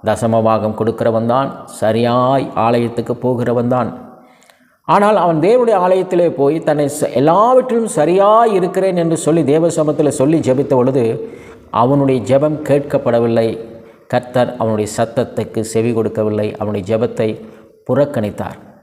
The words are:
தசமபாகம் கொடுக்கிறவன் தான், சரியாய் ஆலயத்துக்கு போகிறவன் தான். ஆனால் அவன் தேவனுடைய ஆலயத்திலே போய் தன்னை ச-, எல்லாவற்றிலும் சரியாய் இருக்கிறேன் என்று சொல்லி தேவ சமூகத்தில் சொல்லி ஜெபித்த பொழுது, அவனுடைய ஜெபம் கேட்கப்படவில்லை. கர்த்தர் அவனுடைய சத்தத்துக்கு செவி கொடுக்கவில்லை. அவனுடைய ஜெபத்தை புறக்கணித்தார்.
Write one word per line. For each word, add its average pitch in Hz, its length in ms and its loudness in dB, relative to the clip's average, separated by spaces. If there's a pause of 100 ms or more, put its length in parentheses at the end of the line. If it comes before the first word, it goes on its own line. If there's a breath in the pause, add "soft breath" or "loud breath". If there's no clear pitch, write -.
தசமபாகம் 110 680 0
கொடுக்கிறவன் 113 520 -2
தான், 135 400 -2
சரியாய் 123 880 0
ஆலயத்துக்கு 117 640 0
போகிறவன் 120 520 -2
தான். - 500 -4 (640 soft breath)
ஆனால் 202 340 2
அவன் 165 240 2
தேவனுடைய 226 320 4
ஆலயத்திலே 180 580 2
போய் 143 300 0
தன்னை 147 300 0 (100)
ச-, - 120 -2
எல்லாவற்றிலும் 226 760 2
சரியாய் 196 680 4
இருக்கிறேன் 185 420 0
என்று 165 200 0
சொல்லி 156 280 0
தேவ 160 260 2
சமூகத்தில் 151 400 0
சொல்லி 151 280 2
ஜெபித்த 135 360 0
பொழுது, 123 560 0 (400 loud breath)
அவனுடைய 131 500 2
ஜெபம் 143 420 0
கேட்கப்படவில்லை. 117 960 0 (480 loud breath)
கர்த்தர் 123 520 -2
அவனுடைய 110 380 -2
சத்தத்துக்கு 113 640 -4
செவி 113 320 -2
கொடுக்கவில்லை. 107 640 -2
அவனுடைய 104 400 -4
ஜெபத்தை 110 480 -4 (440 loud breath)
புறக்கணித்தார். 127 840 -4 (100)